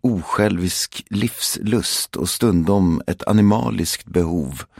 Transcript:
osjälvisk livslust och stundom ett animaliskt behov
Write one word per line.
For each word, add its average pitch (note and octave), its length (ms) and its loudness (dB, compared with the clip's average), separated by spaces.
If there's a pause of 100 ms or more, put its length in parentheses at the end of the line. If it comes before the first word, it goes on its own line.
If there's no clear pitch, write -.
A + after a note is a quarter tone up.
osjälvisk F#2 1080 -2
livslust - 1080 -2
och - 140 -2
stundom F2+ 760 2
ett - 200 -4
animaliskt G#2 800 2
behov E2 560 -2 (160)